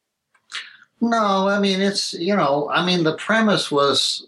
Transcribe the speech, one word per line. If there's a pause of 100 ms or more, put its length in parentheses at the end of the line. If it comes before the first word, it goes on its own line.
(1000)
No,
I
mean,
it's,
you
know,
I
mean,
the
premise
was,